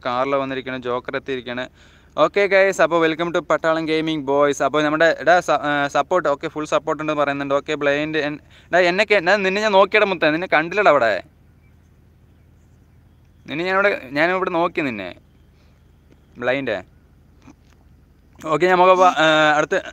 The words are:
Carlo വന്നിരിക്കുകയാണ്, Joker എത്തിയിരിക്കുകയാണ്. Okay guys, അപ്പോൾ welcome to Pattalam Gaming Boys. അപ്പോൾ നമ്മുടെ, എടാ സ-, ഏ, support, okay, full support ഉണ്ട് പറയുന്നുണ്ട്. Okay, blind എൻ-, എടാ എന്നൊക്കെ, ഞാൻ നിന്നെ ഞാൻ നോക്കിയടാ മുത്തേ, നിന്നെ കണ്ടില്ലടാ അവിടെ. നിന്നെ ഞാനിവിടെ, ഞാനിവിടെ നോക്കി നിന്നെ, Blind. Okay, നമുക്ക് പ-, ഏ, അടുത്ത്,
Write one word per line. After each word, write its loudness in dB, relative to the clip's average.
Carlo -2
വന്നിരിക്കുകയാണ്, -10
Joker -6
എത്തിയിരിക്കുകയാണ്. -8
Okay 0
guys, 2
അപ്പോൾ 2
welcome -2
to -2
Pattalam 0
Gaming -4
Boys. 0
അപ്പോൾ 0
നമ്മുടെ, 2
എടാ 4
സ-, 2
ഏ, 0
support, 0
okay, -6
full -8
support -2
ഉണ്ട് -2
പറയുന്നുണ്ട്. -2
Okay, -6
blind -2
എൻ-, -10
എടാ 2
എന്നൊക്കെ, 0
ഞാൻ 4
നിന്നെ -2
ഞാൻ 0
നോക്കിയടാ 4
മുത്തേ, 0
നിന്നെ -6
കണ്ടില്ലടാ 2
അവിടെ. 2
നിന്നെ -6
ഞാനിവിടെ, 2
ഞാനിവിടെ 0
നോക്കി -2
നിന്നെ, -8
Blind. -2
Okay, 2
നമുക്ക് 6
പ-, 4
ഏ, 6
അടുത്ത്, -2